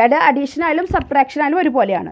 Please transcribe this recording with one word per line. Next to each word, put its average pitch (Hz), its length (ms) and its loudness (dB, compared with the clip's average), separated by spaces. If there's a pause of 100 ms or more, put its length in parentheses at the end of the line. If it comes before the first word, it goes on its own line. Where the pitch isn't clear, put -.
അത് 254 80 4 (140)
അഡീഷൻ 277 380 -2
ആയാലും 330 280 -2
സബ്ട്രാക്ഷൻ 277 480 0
ആയാലും 294 180 0
ഒരുപോലെയാണ്. 208 500 -2